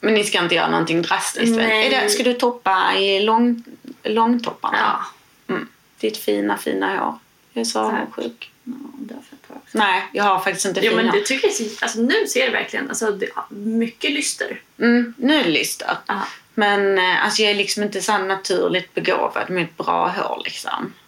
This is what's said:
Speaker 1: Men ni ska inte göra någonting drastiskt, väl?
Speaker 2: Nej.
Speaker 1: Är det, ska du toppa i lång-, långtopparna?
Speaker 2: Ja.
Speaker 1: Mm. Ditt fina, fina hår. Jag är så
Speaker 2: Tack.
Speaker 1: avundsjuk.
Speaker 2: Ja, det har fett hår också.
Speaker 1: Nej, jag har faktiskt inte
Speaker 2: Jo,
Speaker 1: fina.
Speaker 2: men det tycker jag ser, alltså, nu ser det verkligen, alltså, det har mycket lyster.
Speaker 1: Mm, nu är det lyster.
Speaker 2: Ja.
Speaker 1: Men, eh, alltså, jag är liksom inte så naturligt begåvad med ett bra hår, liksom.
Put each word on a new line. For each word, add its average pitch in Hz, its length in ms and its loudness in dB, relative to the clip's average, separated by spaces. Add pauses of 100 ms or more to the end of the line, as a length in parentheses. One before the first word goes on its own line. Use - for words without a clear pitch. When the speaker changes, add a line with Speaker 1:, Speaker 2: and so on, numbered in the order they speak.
Speaker 1:
Men 214 140 2
ni 208 100 4
ska 202 180 0
inte 170 120 2
göra 165 160 2
någonting 165 320 2
drastiskt, 226 540 0
väl? 226 120 2
Speaker 2:
Nej. 220 260 2
Speaker 1:
Är 262 80 2
det, 208 80 2
ska 247 120 0
du 240 120 4
toppa 190 640 2
i 196 240 2
lång-, 233 420 4 (400)
långtopparna? 226 760 0 (680)
Speaker 2:
Ja. - 80 -2
Speaker 1:
Mm. - 140 -6 (300)
Ditt - 180 -2
fina, - 420 0
fina 190 400 -2
hår. - 200 -4 (340)
Jag 233 80 -4
är 226 40 -2
så 220 260 0
Speaker 2:
Tack. - 100 -2
Speaker 1:
avundsjuk. - 520 -10 (120)
Speaker 2:
Ja, 247 80 -10 (260)
det 226 160 -12
har - 80 -18
fett - 160 -20 (100)
hår - 80 -18
också. - 220 -8
Speaker 1:
Nej, 196 240 2 (100)
jag 202 120 -2
har 196 160 4
faktiskt - 260 -2
inte 190 180 -2
Speaker 2:
Jo, 226 60 4
Speaker 1:
fina. 226 120 2
Speaker 2:
men 226 100 2
det 202 140 4
tycker 269 220 0
jag - 80 0
ser, 214 140 -4 (140)
alltså, 226 160 -4
nu 339 260 2
ser 254 200 0
det 233 60 -2
verkligen, 220 360 -4
alltså, 220 240 -2
det 190 220 -4
har - 100 -6 (120)
mycket 226 560 -2
lyster. - 480 -4 (180)
Speaker 1:
Mm, 233 400 2
nu 269 160 4
är 285 100 4
det 170 60 2
lyster. - 460 -2 (100)
Speaker 2:
Ja. 196 140 -4 (340)
Speaker 1:
Men, 202 440 2
eh, 185 260 2
alltså, 208 180 0
jag 208 80 4
är 208 40 2
liksom 202 280 -2
inte 202 200 -2
så 208 160 0
naturligt 185 760 0
begåvad - 560 0
med 180 140 0
ett 165 120 -14
bra 170 320 0
hår, - 360 -4
liksom. - 480 -6 (160)